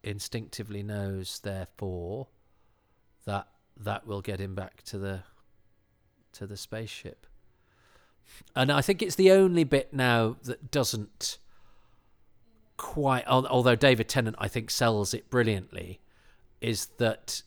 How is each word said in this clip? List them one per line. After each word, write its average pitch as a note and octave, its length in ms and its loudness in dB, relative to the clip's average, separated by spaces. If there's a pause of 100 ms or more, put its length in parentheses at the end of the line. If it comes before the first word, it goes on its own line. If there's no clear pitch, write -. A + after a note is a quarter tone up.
instinctively G#2 800 -10
knows, G2 560 -6
therefore, F#2+ 880 -8 (960)
that G2+ 220 -6 (320)
that G#2 280 -6
will G2+ 140 -6
get G2 180 -6
him G2 160 -8
back F#2 280 -12
to - 140 -12
the, G2 240 -6 (1120)
to G2+ 140 -12
the G#2 100 -14
spaceship. - 680 -14 (1300)
And C3 160 2
I C#3+ 100 2
think F#3 200 0
it's B2+ 140 -4
the F#3+ 160 8
only F#3 320 6
bit C#3 300 0
now A#2+ 500 2
that - 280 -10
doesn't - 640 -4 (1400)
quite, C3+ 520 0
al-, C3 200 4
although B2+ 280 6
David A#2 340 4
Tennant, A2+ 300 0
I G#2+ 80 -2
think, A2+ 240 -6
sells G#2+ 420 2
it - 160 -10
brilliantly, A2 720 -2 (580)
is A#2 280 -4 (100)
that - 500 -2